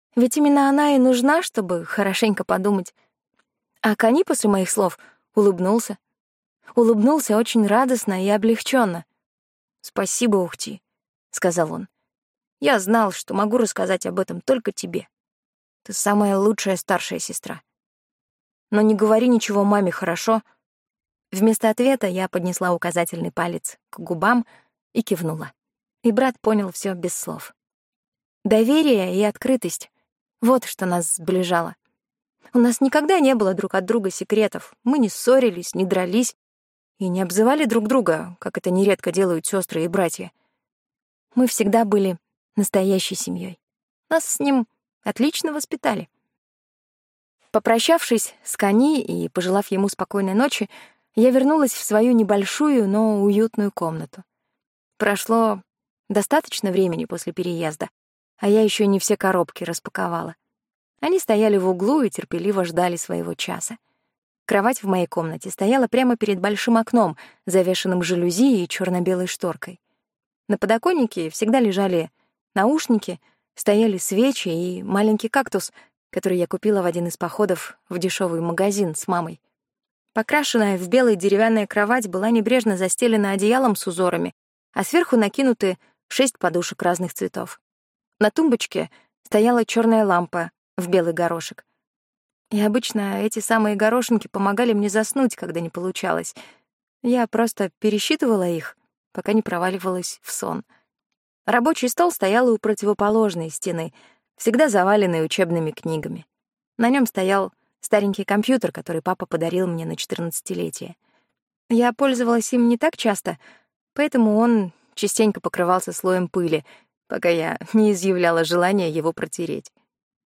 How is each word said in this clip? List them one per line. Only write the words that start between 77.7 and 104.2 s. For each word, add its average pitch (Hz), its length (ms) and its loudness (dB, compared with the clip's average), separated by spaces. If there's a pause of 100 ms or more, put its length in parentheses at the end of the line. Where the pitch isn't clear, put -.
в 180 80 -6
дешевый 170 440 -2
магазин 180 520 0
с - 140 -10
мамой. 170 340 -4 (720)
Покрашенная 220 640 0
в 180 120 -8
белый 233 260 4
деревянная 202 500 2
кровать 208 420 0
была 185 220 -2
небрежно 226 480 2
застелена 202 540 0
одеялом 214 440 2
с - 120 -8
узорами, 175 480 -2 (380)
а 196 100 -2
сверху 330 340 2
накинуты 208 600 0 (320)
шесть - 280 0
подушек 175 460 -2
разных 175 300 -2
цветов. - 480 -10 (580)
На 208 100 4
тумбочке 233 600 0 (320)
стояла 226 420 2
черная 226 400 2
лампа 175 460 -2 (260)
в 180 120 -6
белый 170 240 2
горошек. 170 520 -6 (840)
И 208 100 0
обычно 208 640 -2
эти 214 160 -4
самые 214 360 0
горошинки 220 520 0
помогали 202 460 0
мне 208 160 0
заснуть, 220 480 0
когда 170 240 -8
не 165 80 -6
получалось. 175 680 -4 (640)
Я 240 260 2
просто 220 520 -2
пересчитывала 208 680 0
их, 165 300 -6 (360)
пока 190 180 -4
не 220 100 2
проваливалась 185 800 -4
в - 100 -16
сон. - 320 -8 (840)
Рабочий 247 420 2
стол 339 240 0
стоял 226 380 2
у 220 80 2
противоположной 208 920 0
стены — 165 440 -6 (420)